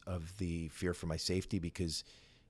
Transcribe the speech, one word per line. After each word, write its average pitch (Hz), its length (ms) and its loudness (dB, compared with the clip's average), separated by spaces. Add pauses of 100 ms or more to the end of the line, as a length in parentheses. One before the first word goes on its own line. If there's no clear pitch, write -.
of 90 320 -4
the 85 320 0
fear 87 240 2
for - 140 -4
my 80 100 2
safety, 92 420 2
because 85 460 0 (440)